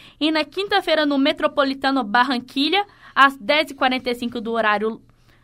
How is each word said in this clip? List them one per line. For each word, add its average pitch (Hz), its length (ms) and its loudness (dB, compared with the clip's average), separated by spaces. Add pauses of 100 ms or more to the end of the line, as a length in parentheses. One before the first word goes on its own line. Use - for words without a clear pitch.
(180)
e 302 140 0
na 311 140 -2
quinta-feira, 359 600 0
no 285 120 0
Metropolitano 269 880 0
Barranquilla, 269 800 0 (280)
às 269 220 4
dez 285 360 -2
e 269 40 -16
quarenta 254 340 -2
e 240 60 -2
cinco 240 240 -6
do 226 140 -6
horário 220 480 0 (420)